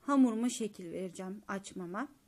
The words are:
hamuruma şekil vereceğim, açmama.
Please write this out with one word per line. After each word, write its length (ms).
hamuruma 480
şekil 440
vereceğim, 560
açmama. 600